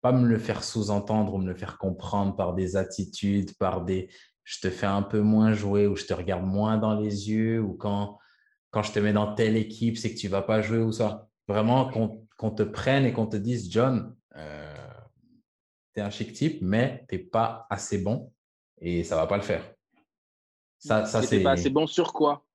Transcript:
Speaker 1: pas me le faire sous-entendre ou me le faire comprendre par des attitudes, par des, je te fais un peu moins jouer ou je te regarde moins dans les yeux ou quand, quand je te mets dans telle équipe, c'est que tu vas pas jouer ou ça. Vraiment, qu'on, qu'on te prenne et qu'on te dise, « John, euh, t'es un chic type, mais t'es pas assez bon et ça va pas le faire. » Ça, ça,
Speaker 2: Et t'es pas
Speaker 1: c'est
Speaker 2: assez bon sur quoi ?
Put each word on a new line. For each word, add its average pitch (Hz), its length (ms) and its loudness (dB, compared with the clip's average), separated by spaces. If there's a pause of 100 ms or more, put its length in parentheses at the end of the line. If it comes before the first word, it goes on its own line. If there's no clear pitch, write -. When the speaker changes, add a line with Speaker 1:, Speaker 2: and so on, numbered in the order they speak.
Speaker 1:
pas 127 100 4
me 127 160 6
le 113 100 6
faire 110 260 -2
sous-entendre 104 680 0
ou 98 60 -2
me 92 80 -2
le 92 80 -4
faire - 240 -10
comprendre 98 560 -2
par 87 180 0
des 92 220 -2
attitudes, 98 840 -2
par 90 260 -2
des, 92 260 -2 (340)
je - 160 -14
te 95 100 0
fais 92 160 -4
un 101 160 2
peu 104 200 0
moins 107 320 6
jouer 101 340 2
ou 101 80 0
je - 100 -8
te - 80 -2
regarde 87 320 -4
moins 104 320 2
dans 107 220 0
les 104 320 -4
yeux 110 280 2
ou 107 140 -2
quand, 101 460 -4 (500)
quand 107 140 0
je - 80 -4
te 107 80 0
mets 104 140 4
dans 104 200 2
telle 110 240 4
équipe, 113 400 -2
c'est - 160 -4
que - 60 -12
tu 101 80 -6
vas 95 160 0
pas 110 180 2
jouer 110 160 0
ou 113 140 2
ça. 107 360 -2 (200)
Vraiment, 117 420 4
qu'on, - 380 -4 (100)
qu'on 107 140 -2
te 107 100 -2
prenne 131 440 2
et 117 80 2
qu'on 113 120 0
te 107 120 -4
dise, « 104 340 -4
John, 117 440 0 (200)
euh, 76 540 -14 (1040)
t'es 107 80 -4
un 104 100 -4
chic - 220 -8
type, - 280 -2
mais - 460 0
t'es - 100 -6
pas - 540 -2
assez 101 260 -4
bon 101 340 -4 (500)
et 85 220 -2
ça - 120 -4
va 80 100 2
pas 101 120 0
le 101 60 -4
faire. » - 300 -4 (1040)
Ça, 110 280 0
ça, 113 180 0
Speaker 2:
Et 123 40 0
t'es 101 140 4
pas - 140 4
Speaker 1:
c'est 87 60 -2
Speaker 2:
assez 131 100 2
bon 151 160 2
sur - 260 0
quoi ? 147 420 2